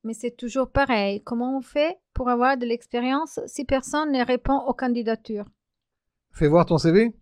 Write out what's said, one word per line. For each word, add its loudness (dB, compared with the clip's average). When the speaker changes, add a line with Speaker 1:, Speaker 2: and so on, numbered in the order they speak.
Speaker 1:
Mais -8
c'est -8
toujours -2
pareil. 0
Comment -4
on -4
fait -2
pour -2
avoir 2
de -4
l'expérience -4
si -10
personne -2
ne 0
répond 0
aux -2
candidatures ? -4
Speaker 2:
Fais 2
voir 6
ton 2
C 4
V. 4